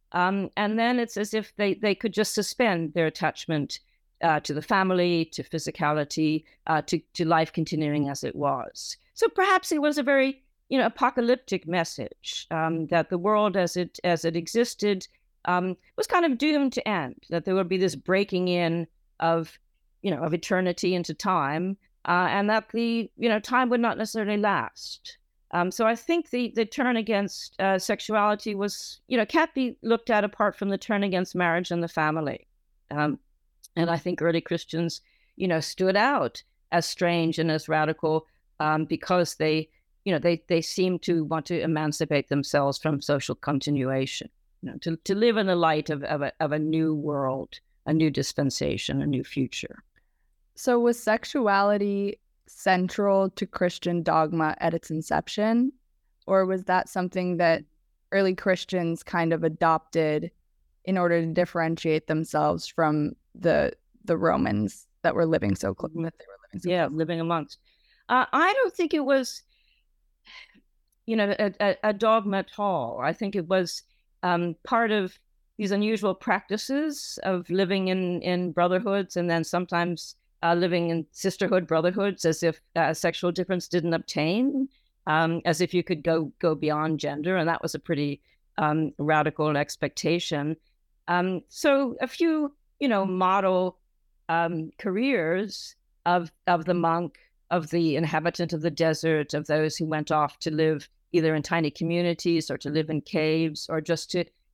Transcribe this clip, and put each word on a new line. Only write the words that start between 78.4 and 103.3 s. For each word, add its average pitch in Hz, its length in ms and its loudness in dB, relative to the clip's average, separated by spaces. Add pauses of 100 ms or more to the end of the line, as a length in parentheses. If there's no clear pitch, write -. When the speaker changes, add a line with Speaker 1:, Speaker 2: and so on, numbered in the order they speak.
Speaker 1:
brotherhoods, 185 640 0
and 175 120 0
then 165 140 2
sometimes, 175 760 -4 (260)
uh, 170 120 2
living 175 360 0
in 165 200 -2
sisterhood 185 560 0
brotherhoods, 180 580 0
as 160 180 2
if, 165 180 0 (160)
uh, 160 180 2
sexual 175 380 -2
difference 180 360 -4
didn't 170 260 0
obtain, 240 760 0 (380)
um, 165 380 2
as 170 160 0
if 180 140 0
you 175 80 2
could 160 220 -4
go, 160 340 0
go 160 160 2
beyond 151 460 0
gender. 147 360 -2
And 165 120 2
that 165 140 -2
was 156 120 -4
a 147 60 -8
pretty, 143 400 -2 (380)
um, 156 400 0
radical 151 580 2
expectation. 156 1000 -2 (520)
Um, 180 400 0
so 277 520 2
a 254 60 0
few, 311 480 0 (240)
you 285 100 0
know, 196 160 2
model, 185 760 2 (500)
um, 165 500 -2
careers 196 960 -2 (300)
of, 175 260 0 (160)
of 165 180 2
the 175 100 0
monk, 165 440 0 (320)
of 170 200 0
the 165 260 2
inhabitant 160 560 -2
of 160 80 -4
the 165 100 0
desert, 156 640 0
of 147 120 -4
those 156 300 0
who 165 100 -2
went 151 240 -4
off 151 300 0
to 165 100 -4
live 156 380 0 (240)
either 160 220 4
in 151 80 0
tiny 160 280 0
communities 170 800 0
or 131 80 -4
to 143 120 -8
live 160 200 -2
in 156 100 -2
caves 156 680 -2